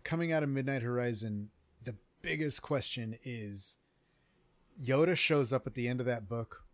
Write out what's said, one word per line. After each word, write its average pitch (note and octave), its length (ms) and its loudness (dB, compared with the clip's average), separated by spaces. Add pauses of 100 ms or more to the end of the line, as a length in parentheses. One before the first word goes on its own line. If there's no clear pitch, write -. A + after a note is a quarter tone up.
coming E3 280 0
out D#3 100 4
of C#3+ 60 2
Midnight C3+ 340 0
Horizon, A#2 680 -2 (340)
the A2+ 120 -8 (240)
biggest D#3 420 -2
question A#2 600 -2
is G#2 520 -8 (1040)
Yoda D3+ 340 4
shows C#3 360 4
up C3 140 0
at A#2+ 80 -6
the A#2+ 140 0
end B2+ 120 0
of A#2+ 60 -2
that A2+ 220 0
book A2+ 460 -6